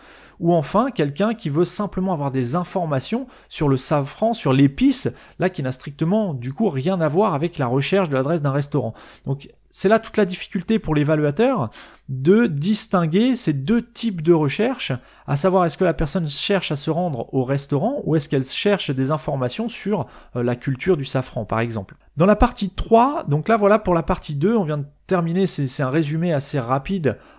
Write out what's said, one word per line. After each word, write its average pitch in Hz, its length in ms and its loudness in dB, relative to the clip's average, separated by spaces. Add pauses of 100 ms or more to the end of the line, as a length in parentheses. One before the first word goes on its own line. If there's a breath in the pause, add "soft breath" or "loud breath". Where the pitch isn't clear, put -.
(400 loud breath)
Ou 170 120 4
enfin, 196 380 2
quelqu'un 185 440 0
qui 185 160 -6
veut 156 140 2
simplement 190 500 -4
avoir 143 180 -2
des 131 240 -2
informations 175 720 -2 (200 loud breath)
sur - 200 0
le 135 80 4
safran, 147 580 -2
sur 151 180 0
l'épice, 143 560 4 (300 loud breath)
là - 120 2
qui 160 120 -8
n'a 131 80 -4
strictement 165 640 -2
du 123 180 -6
coup 220 160 0
rien 165 320 0
à 160 60 2
voir 180 260 2
avec 156 260 -2
la 131 100 0
recherche 143 400 2
de 143 60 0
l'adresse 143 280 0
d'un 143 80 0
restaurant. 139 420 -2 (320 loud breath)
Donc 135 240 -6 (220)
c'est - 200 0
là 220 80 6
toute - 180 -6
la 214 80 4
difficulté 185 540 -2
pour 156 160 -2
l'évaluateur 151 760 2 (380 loud breath)
de 160 380 4
distinguer 185 920 0
ces 165 160 -2
deux 151 300 0
types 208 400 -6
de 170 100 4
recherche, 170 600 0 (340 loud breath)
à 139 100 -2
savoir 185 300 2
est-ce 165 100 -4
que 185 80 0
la 175 80 2
personne 160 340 -4
cherche 165 460 -4
à 147 40 -2
se 139 120 -6
rendre 160 460 -4
au 131 100 0
restaurant 143 600 -2
ou 151 120 2
est-ce 147 140 -2
qu'elle 135 140 0
cherche - 460 -2
des 131 200 -2
informations 135 580 -4
sur, 170 380 -4 (280 loud breath)
euh, 127 80 -2
la 120 140 0
culture 139 400 0
du 139 80 -6
safran 123 400 -4
par 110 160 -2
exemple. 113 360 -6 (200)
Dans 165 100 6
la 208 100 6
partie 226 340 2
trois, 254 540 2
donc 147 240 -2
là 226 100 4
voilà 208 200 6
pour 214 140 0
la 165 100 2
partie 165 320 -4
deux, 185 220 2
on 208 80 2
vient 151 140 -2
de 143 80 -6 (200)
terminer, 175 400 0
c'est, 147 200 -2
c'est - 160 -4
un 131 80 0
résumé 160 420 0
assez 143 260 -2
rapide, 135 600 -2 (200 loud breath)